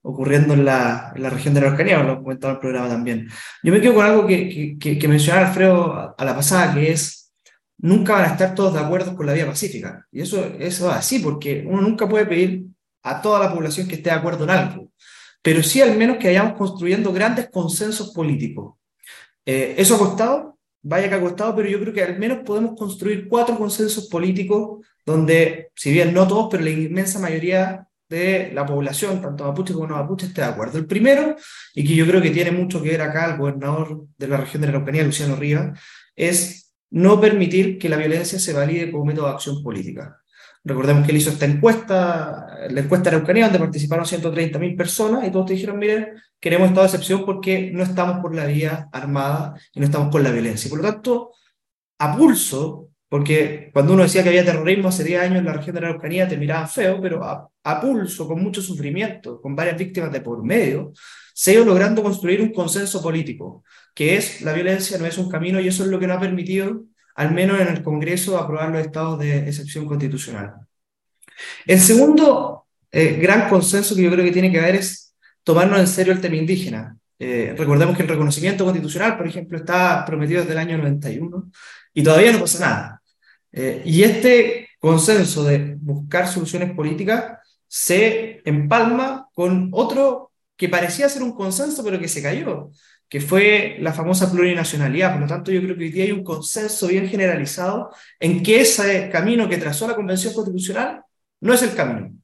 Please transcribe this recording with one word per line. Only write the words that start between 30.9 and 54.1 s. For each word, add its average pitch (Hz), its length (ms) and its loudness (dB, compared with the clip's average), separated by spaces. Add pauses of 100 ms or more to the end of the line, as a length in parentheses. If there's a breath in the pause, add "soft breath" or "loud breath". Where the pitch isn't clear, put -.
y 147 100 -4
que 147 120 2
yo 160 100 6
creo 180 160 4
que 160 80 2
tiene 170 220 0
mucho 180 300 -2
que 147 80 -4
ver 156 120 -2
acá 160 300 -2
el 147 60 -6
gobernador 143 680 -4 (120)
de 139 100 -8
la 139 100 -2
región 143 240 -6
de 151 60 0
la 143 60 0
Araucanía, 143 300 -2
Luciano 143 320 -2
Rivas, 143 440 -2 (360 loud breath)
es - 600 -4 (160)
no 190 280 6
permitir 190 580 2
que 175 120 -4
la 156 80 0
violencia 165 420 -2
se 170 140 -4
valide 165 380 -2
como 147 140 -4
método 147 220 -2
de 135 60 -2
acción 143 300 -8
política. 95 580 -10 (420 soft breath)
Recordemos 143 420 2
que 156 60 0
él 151 60 2
hizo 151 140 0
esta 147 140 -2
encuesta, 175 1000 0 (240)
la 127 100 -2
encuesta 180 300 2
Araucanía, 165 360 4
donde 190 140 2
participaron 156 460 -2
ciento 165 260 -4
treinta 151 280 -2
mil 180 160 -4
personas, 214 520 -2
y 185 40 -2
todos 185 160 -2
te 190 60 -2
dijeron, 196 260 -6
"Miren, 214 300 -2 (300 loud breath)
queremos 180 280 4
estado 185 200 6
de 185 60 2
excepción 190 320 -2
porque 190 460 -2
no 180 120 -2
estamos 185 360 -2
por 165 160 -6
la 156 100 -4
vía 151 460 -2
armada 139 640 -4 (180 loud breath)
y - 60 -12
no 143 60 2
estamos 143 260 2
con 147 120 4
la 127 80 2
violencia". 113 360 -4
Y - 20 -6
por 151 120 -6
lo 208 100 0
tanto, 240 400 -4 (680 soft breath)
a 147 160 -2
pulso, 185 760 2 (180)
porque 151 640 -2
cuando 143 200 4
uno 190 100 8
decía 180 200 4